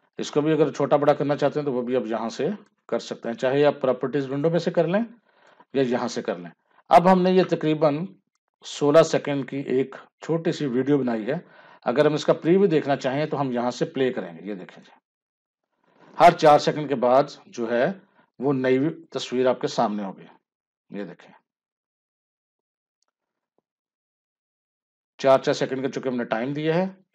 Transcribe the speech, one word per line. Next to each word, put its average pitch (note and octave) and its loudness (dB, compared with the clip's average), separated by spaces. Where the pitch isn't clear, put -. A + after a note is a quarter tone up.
इसको B2+ -4
भी D#3 0
अगर D3+ 2
छोटा C#3+ 0
बड़ा D3 2
करना C#3+ -2
चाहते C#3+ -2
हैं D3 -6
तो C#3+ -4
वो B2 -4
भी B2 -4
आप A#2+ -2
यहाँ A2+ -4
से C#3 -4
कर A#2 -4
सकते - -12
हैं, A#2 -8
चाहे C3+ 0
आप C#3+ 4
प्रॉपर्टीज C3+ -2
विंडो C#3+ -2
में E3+ 0
से E3 -2
कर E3+ 0
लें G3+ 0
या C#3 0
यहाँ A#2+ -2
से A#2 -8
कर F#2 -6
लें। F2 -16
अब E3+ 8
हमने F#3 4
ये F#3 6
तकरीबन D#3 0
सोलह D3 4
सेकंड C#3+ -4
की C3+ -8
एक B2+ -2
छोटी E3 -2
सी D3 -4
वीडियो C3 2
बनाई A#2+ -2
है। C#3 -6
अगर C3 2
हम D3+ 2
इसका - 0
प्रीव्यू F#3+ 2
देखना C#3+ 0
चाहें C#3 -4
तो D#3 -6
हम C3+ -4
यहाँ A#2+ -2
से B2+ -4
प्ले C3 -2
करेंगे। F2+ -10
ये G#2 -8
देखें - -18
जी, - -20
हर E3 10
चार D3+ 6
सेकंड D3 -4
के C#3 -2
बाद B2+ 4
जो A#2+ -6
है B2+ 0
वो C3+ 0
नई C3 0
तस्वीर B2+ -2
आपके B2+ -2
सामने G#2 -2
होगी। F#2 -14
ये G2 -12
देखें, - -20
चार C3+ 6
चार C#3+ 0
सेकंड C3 -6
का C#3 -4
चूंकि B2+ -6
हमने B2 -4
टाइम A#2+ -4
दिया D#3 -2
है F#3+ -2